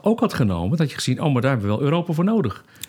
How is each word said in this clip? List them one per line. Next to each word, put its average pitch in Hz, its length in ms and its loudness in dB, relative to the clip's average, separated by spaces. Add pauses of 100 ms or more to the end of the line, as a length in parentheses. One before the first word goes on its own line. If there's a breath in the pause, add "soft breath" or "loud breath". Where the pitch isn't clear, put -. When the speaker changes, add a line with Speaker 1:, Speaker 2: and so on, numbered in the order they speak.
Speaker 1:
ook 220 160 2
had 220 140 0
genomen, 92 360 0
dan 160 80 0
had 156 100 2
je - 60 -14
gezien, - 280 -4
"Oh, 147 100 2
maar 120 100 2
daar 135 80 2
hebben 104 200 0
we 104 60 0
wel 131 80 -2
Europa 170 280 0
voor 160 120 0
nodig." 190 400 0
Speaker 2:
Maar - 240 -20